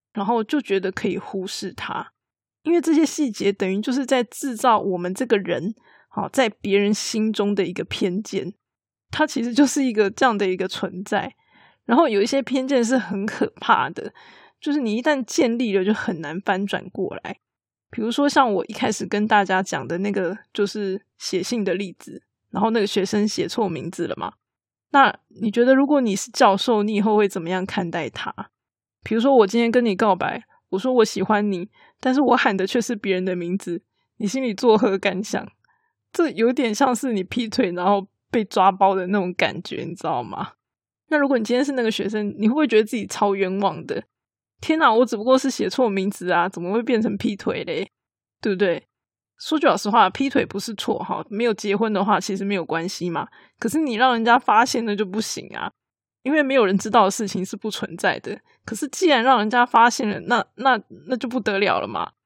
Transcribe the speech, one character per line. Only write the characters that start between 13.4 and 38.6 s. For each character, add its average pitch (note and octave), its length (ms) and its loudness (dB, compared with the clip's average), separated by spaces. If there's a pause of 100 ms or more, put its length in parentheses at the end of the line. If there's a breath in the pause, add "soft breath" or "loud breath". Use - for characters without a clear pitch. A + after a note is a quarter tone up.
怕 C3 320 2
的， - 240 -12 (480 loud breath)
就 D4+ 100 -2
是 D4 80 0
你 A3 160 0
一 B3 60 -2
旦 C#4+ 240 2
建 A#3+ 320 2
立 A3 180 0
了， F#3+ 80 2
就 G#3+ 100 2
很 F3 280 -4
难 D#3+ 180 -8
翻 G3 260 -2
转 - 260 -6
过 - 220 -6 (100)
来。 - 140 -14 (520)
比 - 120 -8
如 A3 80 -2
说 C#4+ 200 2
像 C4 240 2
我 F#3+ 140 -2
一 - 40 -12
开 A#3+ 180 -2
始 - 160 -4
跟 G#3 220 -2
大 G#3 160 4
家 F#3+ 180 0
讲 C#3 240 -6
的 E3+ 120 -6
那 G3+ 120 -4
个， G3 280 -4 (160)
就 G#3 120 0
是 G3+ 360 -4 (160)
写 F#3 260 -4
信 A#3 180 -4
的 F#3 120 -2
例 F#3 260 -6
子， - 240 -18 (280)
然 F#3+ 120 -2
后 A3+ 60 2
那 A3+ 100 0
个 G3+ 80 2
学 F#3 180 0
生 G#3 220 0
写 F#3 180 -2
错 G3+ 220 -2
名 D#3+ 240 -8
字 E3 160 -6
了 E2+ 80 -6
嘛。 - 160 -8 (600)
那 C4+ 220 6 (280)
你 G#3+ 100 -2
觉 A#3+ 140 2
得 C4+ 100 8
如 C#4 100 4
果 C#4+ 140 4
你 G#3+ 160 0
是 - 160 -8
教 G#3 240 6
授， G#3+ 280 0
你 A3 100 -2
以 G#3 80 2
后 G#3+ 160 2
会 G#3 100 4
怎 F#3+ 140 -6
么 E3 80 -8
样 F#3 160 -2
看 F3+ 240 -4
待 E3 200 -6
他？ - 240 -10 (680)
比 - 100 -4
如 A3+ 60 2
说 C4+ 160 6
我 G#3+ 120 8
今 A3+ 120 0
天 A#3 100 2
跟 A#3+ 140 4
你 G#3+ 100 2
告 G3 220 2
白， - 260 -4 (280 soft breath)
我 F#3+ 100 -2
说 B3+ 140 0
我 A#3 100 6
喜 - 180 -2
欢 G#3 300 0
你， F3+ 160 -6 (320 soft breath)
但 C4 140 0
是 C#4+ 80 4
我 B3 160 4
喊 A3 180 2
的 F#3+ 100 0
却 A#3+ 140 0
是 A#3+ 160 -2
别 G3 200 -2
人 F#3 100 -2
的 F3+ 100 -2
名 F3 220 -4
字， E3+ 240 -8 (360)
你 G#3 100 -4
心 C4 140 -2
里 A#3+ 120 -2
作 A3 240 6
何 G3 200 2
感 F#3+ 240 -2
想？ - 240 -6 (680)
这 E4 160 2
有 A3+ 240 2
点 B3 200 0
像 B3+ 220 0
是 C4 160 -4
你 G3 100 0
劈 A3 280 -6
腿 G3 240 0
然 F3 120 -4
后 G3 220 2 (220)
被 A3 160 0
抓 G3 260 4